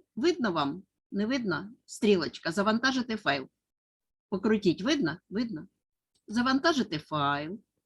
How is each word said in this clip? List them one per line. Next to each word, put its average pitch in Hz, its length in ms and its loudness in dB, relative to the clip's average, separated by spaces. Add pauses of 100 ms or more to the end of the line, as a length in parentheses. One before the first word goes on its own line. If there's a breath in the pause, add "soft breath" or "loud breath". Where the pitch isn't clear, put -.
(160)
Видно 285 360 2
вам? 160 300 0 (280)
Не 208 160 -2
видно? 214 440 -2 (140)
Стрілочка. 170 680 0
Завантажити 226 640 0
файл. 139 320 -2 (800)
Покрутіть. 196 540 2
Видно? 214 340 0 (140)
Видно. 190 380 -6 (580)
Завантажити 262 720 2
файл. 147 640 -2 (260)